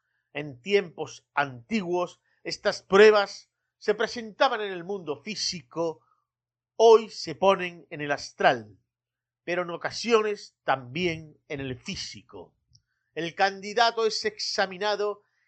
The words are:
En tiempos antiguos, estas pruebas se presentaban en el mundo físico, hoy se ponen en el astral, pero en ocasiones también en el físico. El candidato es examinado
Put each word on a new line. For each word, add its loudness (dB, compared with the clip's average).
En -10
tiempos -2
antiguos, -4
estas -6
pruebas 6
se 0
presentaban -2
en -6
el -8
mundo -8
físico, -6
hoy 8
se -12
ponen 0
en -12
el -4
astral, -2
pero -4
en -8
ocasiones -2
también -4
en -10
el -8
físico. -16
El -8
candidato 0
es -2
examinado -4